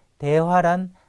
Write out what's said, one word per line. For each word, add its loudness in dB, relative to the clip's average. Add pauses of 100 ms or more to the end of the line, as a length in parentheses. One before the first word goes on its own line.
(180)
대화란 0 (140)